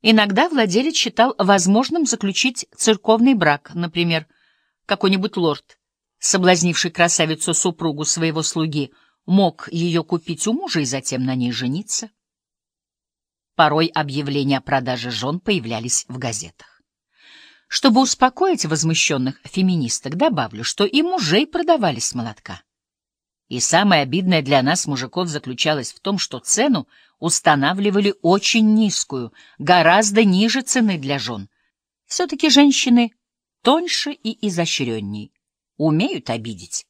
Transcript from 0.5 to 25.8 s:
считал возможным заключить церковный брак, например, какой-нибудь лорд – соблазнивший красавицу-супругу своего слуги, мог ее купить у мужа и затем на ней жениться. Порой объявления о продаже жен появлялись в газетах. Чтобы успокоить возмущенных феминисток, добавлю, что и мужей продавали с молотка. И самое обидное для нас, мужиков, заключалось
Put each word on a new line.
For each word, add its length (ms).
считал 420
возможным 680
заключить 680
церковный 600
брак, 380
например, 540
какой-нибудь 520
лорд – 420
соблазнивший 720
красавицу-супругу 1120
своего 400
слуги, 480
мог 460
ее 320
купить 440
у 60
мужа 280
и 40
затем 380
на 120
ней 180
жениться. 560
Порой 320
объявления 680
о 40
продаже 480
жен 300
появлялись 680
в 80
газетах. 640
Чтобы 320
успокоить 640
возмущенных 800
феминисток, 680
добавлю, 500
что 180
и 180
мужей 460
продавали 520
с 140
молотка. 480
И 120
самое 440
обидное 380
для 200
нас, 240
мужиков, 420
заключалось 640